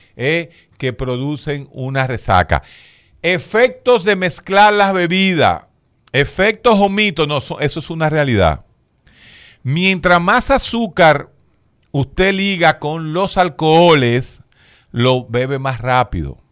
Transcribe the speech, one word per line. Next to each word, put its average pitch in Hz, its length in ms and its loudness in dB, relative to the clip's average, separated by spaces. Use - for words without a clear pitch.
eh, 160 360 -4
que 127 160 -6
producen 139 800 -8
una 131 340 -4
resaca? 92 560 0
Efectos 226 800 0
de 202 120 0
mezclar 196 580 2
las 196 200 2
bebidas, 175 720 2
efectos 208 640 0
o 202 120 2
mitos, 196 360 -2
no, 147 140 -4
so-, - 220 -10
eso 147 180 -4
es - 100 -10
una 165 200 -2
realidad. 117 560 0
Mientras 175 580 0
más 220 300 0
azúcar 185 800 2
usted 185 400 -2
liga 185 460 0
con 156 340 -8
los 185 240 -2
alcoholes, 156 1080 2
lo 123 340 0
bebe 131 320 -4
más 131 220 -6
rápido. 120 580 -2